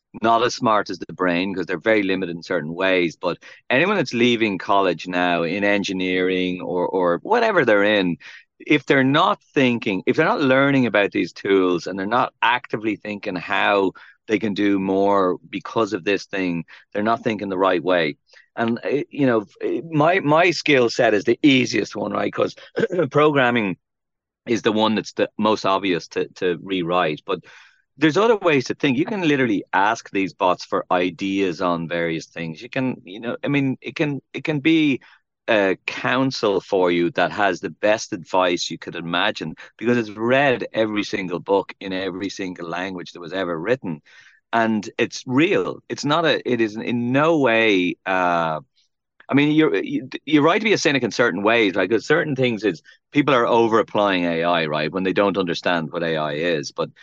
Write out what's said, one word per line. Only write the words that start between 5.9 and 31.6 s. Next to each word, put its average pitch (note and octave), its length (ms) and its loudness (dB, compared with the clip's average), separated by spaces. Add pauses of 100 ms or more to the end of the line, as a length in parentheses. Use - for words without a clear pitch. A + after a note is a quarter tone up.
or, F2+ 260 -2
or F2 360 0
whatever G#3+ 420 2
they're G#2 180 4
in, G2 340 2 (440)
if - 260 0
they're C#3 160 4
not E3 400 2
thinking, A#2 640 0
if B2+ 100 0
they're D#3+ 80 2
not G3 160 0
learning C3+ 460 4
about G2+ 240 2
these F#2+ 220 -2
tools F#2 540 2
and F#2 120 -6
they're F#2+ 80 -4
not A#2 260 0 (100)
actively A2+ 540 -2
thinking G2+ 380 -8
how G2 580 0 (360)
they G#2+ 100 2
can G#2 160 -4
do G2+ 240 2
more F#2+ 600 2 (120)
because G2+ 420 -4
of F2 120 -6
this G2 220 -2
thing, F2+ 380 -4 (280)
they're G#2 100 -4
not A2+ 220 0
thinking G#2 240 -4
the F#2 100 -4
right F#2 240 2
way. E2+ 340 0 (400)
And, A#2 280 -2
uh, C3 260 -2
you C#3 160 0
know, A2 200 2 (440)
my, D#3+ 300 2
my D#3+ 320 4
skill B2+ 360 2
set A2+ 240 2
is G2 120 2
the A#2+ 180 2
easiest B2+ 540 2
one, G2+ 160 -6
right? G#2 200 -2
'Cause - 220 -2 (220)
<clears throat> F3 340 0
programming B2 680 2 (680)
is A2+ 160 0
the A2+ 80 2
one A2 240 2
that's F#2 200 -4
the - 140 0 (100)
most G#2+ 280 0
obvious F#2+ 400 0
to, - 300 -4
to F2+ 260 -2
rewrite. F2 640 -2
But - 140 -4 (560)
there's D3 200 2
other A3 200 4
ways D#3+ 280 2
to G3 100 -6
think. C3 240 -2
You D3+ 60 0
can F#3+ 220 -4
literally C3 460 0
ask G2+ 380 0
these F#2+ 240 -2
bots F2+ 300 0
for - 260 -4
ideas F#2 720 -2